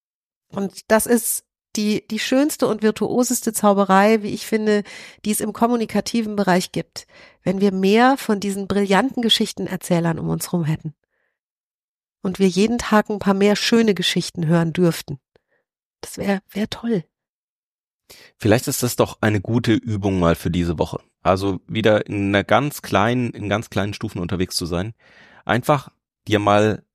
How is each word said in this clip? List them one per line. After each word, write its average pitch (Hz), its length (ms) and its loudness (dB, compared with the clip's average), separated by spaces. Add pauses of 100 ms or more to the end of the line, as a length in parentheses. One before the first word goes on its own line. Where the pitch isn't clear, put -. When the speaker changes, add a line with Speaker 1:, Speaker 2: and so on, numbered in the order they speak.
(520)
Speaker 1:
Und 202 360 -8
das 220 180 2
ist - 360 0 (320)
die, 214 340 -2
die 214 120 -6
schönste 269 480 0
und 214 140 -2
virtuoseste 226 680 0
Zauberei, 202 680 4
wie 208 100 -8
ich - 140 -10
finde, 214 380 0 (400)
die 208 80 -2
es - 80 -4
im 214 120 -4
kommunikativen 226 840 -2
Bereich 185 340 0
gibt, - 380 -10 (340)
wenn 190 180 -4
wir 196 120 2
mehr 220 460 4
von 208 200 -2
diesen 196 300 -4
brillanten 202 520 0
Geschichtenerzählern 175 1000 -2
um 165 80 -6
uns 165 240 -4
rum 175 120 0
hätten. 156 300 -4 (1300)
Und 180 160 -4
wir 196 100 4
jeden 214 300 2
Tag - 320 0
ein 208 80 -4
paar 196 160 2
mehr 202 220 4
schöne 226 380 2
Geschichten 170 520 -4
hören 165 260 2
dürften. 165 460 -2 (840)
Das - 160 -14
wär, 196 220 -2 (100)
wär 208 200 -4
toll. 226 340 -4 (1300)
Speaker 2:
Vielleicht - 320 2
ist - 140 -4
das 123 140 -2
doch - 240 -2
eine 107 200 2
gute 117 320 0
Übung 101 480 0
mal 85 140 4
für - 160 -4
diese 85 280 -2
Woche. - 220 -2 (220)
Also 95 440 0
wieder 107 400 2
in 101 220 -4
einer 98 160 0
ganz 135 380 0
kleinen, 117 480 0
in 107 180 -10
ganz 104 220 -4
kleinen 104 240 -4
Stufen 107 260 -8
unterwegs 87 360 -4
zu 90 100 -4
sein. 87 260 -4 (520)
Einfach 135 460 0 (380)
dir 104 100 2
mal, 104 460 2 (100)